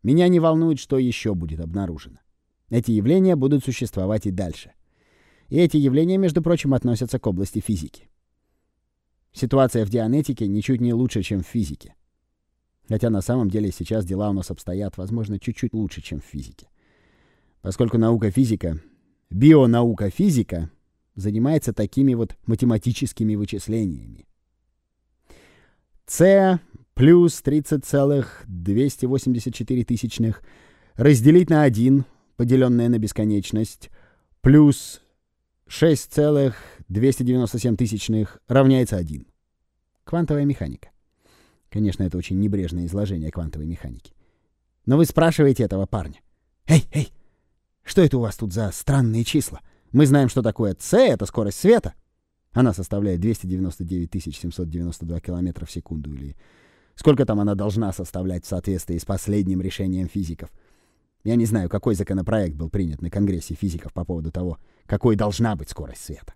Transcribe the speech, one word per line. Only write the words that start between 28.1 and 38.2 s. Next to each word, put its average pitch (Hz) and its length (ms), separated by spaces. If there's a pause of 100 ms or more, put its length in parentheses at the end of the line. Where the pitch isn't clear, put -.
двести 101 580
восемьдесят 123 480
четыре 123 320
тысячных 113 580 (520)
разделить 151 540
на 151 140
один, 131 420 (300)
поделенное 120 540
на 120 80
бесконечность, 107 920 (520)
плюс 143 600 (640)
шесть - 440
целых 147 460 (320)
двести 123 340
девяносто 123 340
семь 113 200
тысячных 110 720